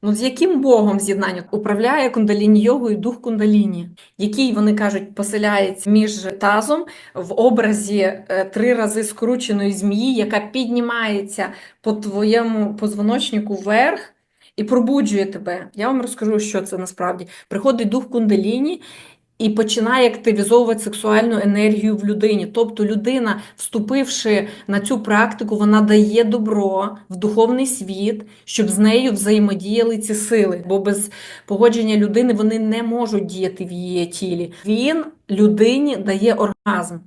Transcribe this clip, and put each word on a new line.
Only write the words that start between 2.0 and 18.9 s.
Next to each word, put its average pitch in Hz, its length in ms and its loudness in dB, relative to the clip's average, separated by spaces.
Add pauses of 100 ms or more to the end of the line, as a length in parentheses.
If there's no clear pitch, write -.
кундаліні-йогою 214 840 2
дух 240 260 -6
кундаліні, 208 640 0 (300)
який, 214 340 -2
вони 208 220 2
кажуть, 202 400 -4
поселяється 202 760 -2
між 214 280 2 (220)
тазом 220 440 0 (300)
в 180 260 -8
образі, 214 580 2
е, 190 540 -2
три 240 220 2
рази 214 300 -2
скрученої 214 680 -2
змії, 202 420 0
яка 214 260 0
піднімається 226 1080 -4 (320)
по 220 120 -2
твоєму 214 840 0
позвоночнику 208 800 -2
вверх 220 460 0 (560)
і 214 80 -4
пробуджує 226 640 2
тебе. 185 480 -10
Я 208 140 -4
вам 262 140 -2
розкажу, 214 380 -2
що 202 220 -4
це 190 160 -8
насправді. 180 480 -8 (220)
Приходить 233 400 0
дух 254 220 -2
кундаліні 233 720 0 (560)